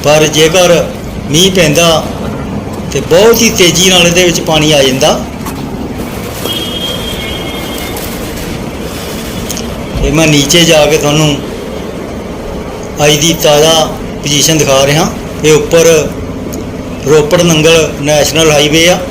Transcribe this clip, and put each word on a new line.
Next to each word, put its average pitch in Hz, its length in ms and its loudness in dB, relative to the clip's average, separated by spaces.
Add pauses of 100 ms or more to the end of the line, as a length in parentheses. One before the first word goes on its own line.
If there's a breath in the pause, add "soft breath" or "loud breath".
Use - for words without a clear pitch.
ਪਰ 151 220 4
ਜੇਕਰ 160 460 2 (580)
ਮੀਂਹ 180 220 4
ਪੈਂਦਾ 165 340 2 (1040)
ਤੇ 139 80 -2
ਬਹੁਤ 220 420 4
ਹੀ 226 60 2 (100)
ਤੇਜ਼ੀ 175 300 4
ਨਾਲ 180 180 4
ਇਹਦੇ 170 180 2
ਵਿੱਚ 170 160 0
ਪਾਣੀ 156 320 2
ਆ 143 100 4
ਜਾਂਦਾ। 139 380 2 (4000)
ਇਹ 139 100 0
ਮੈਂ 160 140 2
ਨੀਚੇ 151 380 2
ਜਾ 156 220 4
ਕੇ 151 100 2
ਤੁਹਾਨੂੰ 151 400 2 (1700)
ਅੱਜ 151 120 4
ਦੀ 160 260 0
ਤਾਜ਼ਾ 156 320 4 (480)
ਪੋਜੀਸ਼ਨ 147 360 2
ਦਿਖਾ 139 280 2
ਰਿਹਾ। 160 200 2 (380)
ਇਹ 156 80 6
ਉੱਪਰ 165 340 4 (1200)
ਰੋਪੜ 156 360 4
ਨੰਗਲ 160 480 4 (120)
ਨੈਸ਼ਨਲ 151 500 2
ਹਾਈਵੇ 151 360 4
ਆ 175 100 2 (120)